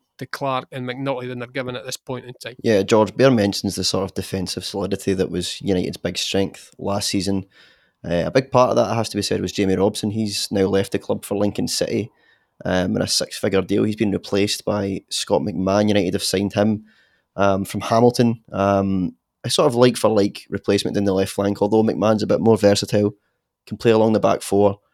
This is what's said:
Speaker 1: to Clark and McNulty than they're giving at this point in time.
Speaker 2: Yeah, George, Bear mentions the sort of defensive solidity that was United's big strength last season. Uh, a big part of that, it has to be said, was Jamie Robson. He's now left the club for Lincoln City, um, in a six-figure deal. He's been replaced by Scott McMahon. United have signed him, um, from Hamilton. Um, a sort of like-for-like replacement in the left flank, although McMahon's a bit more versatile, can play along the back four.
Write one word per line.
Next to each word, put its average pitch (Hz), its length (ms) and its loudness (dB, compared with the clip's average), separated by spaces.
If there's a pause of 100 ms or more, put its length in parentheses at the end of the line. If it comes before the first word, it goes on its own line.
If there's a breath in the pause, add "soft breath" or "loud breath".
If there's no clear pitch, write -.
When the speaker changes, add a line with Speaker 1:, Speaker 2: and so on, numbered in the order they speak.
(180)
Speaker 1:
to 131 80 -12
Clark 131 460 -6
and 127 160 -10
McNulty 127 400 -6
than 123 120 -10
they're 120 100 -10
giving 127 260 -8
at - 100 -12
this 127 120 -10
point 123 280 -12
in 123 100 -14
time. 117 280 -16
Speaker 2:
Yeah, 104 200 4
George, 107 340 4
Bear 131 120 6
mentions 101 460 0
the 95 80 -4
sort 98 220 -2
of 92 100 -8
defensive 92 480 -6
solidity 98 500 -4
that 92 160 0
was 87 320 -6
United's 92 360 -2
big 90 200 -6
strength - 600 -4
last 98 320 -4
season. 98 360 -2 (640 soft breath)
Uh, 85 180 0
a 85 40 -4
big 135 180 0
part 127 200 4
of - 80 0
that, 110 120 2
it 113 60 -2
has 113 140 -2
to - 80 -8
be 104 40 -2
said, 98 200 -2
was 92 100 -4
Jamie 95 240 0
Robson. 104 360 0
He's 107 400 -4
now 98 160 2
left 98 260 0
the 101 60 0
club - 260 -6
for 107 120 -6
Lincoln 101 300 -2
City, - 420 -4 (540)
um, 92 320 -2
in 98 60 -2
a 98 60 -4
six-figure - 560 -2
deal. 101 200 0
He's 107 140 -2
been 104 140 0
replaced 101 520 -2
by 101 460 -4
Scott - 320 -2
McMahon. 98 480 0
United 95 240 2
have 98 100 -2
signed 98 300 -2
him, 107 320 0 (500 soft breath)
um, 95 300 2
from 101 160 -8
Hamilton. 117 600 2 (120)
Um, 98 600 0 (300)
a 131 80 -6
sort 160 160 4
of 120 80 -2
like-for-like 110 720 2
replacement - 480 -2
in 104 80 2
the 98 80 2
left 95 200 0
flank, 101 280 -2
although 110 220 4
McMahon's 107 400 2
a 98 40 -2
bit 104 140 2
more 110 160 6
versatile, 101 540 2 (560)
can 107 100 -12
play 117 140 4
along 110 220 4
the 107 60 4
back 107 220 2
four. 101 380 2 (140)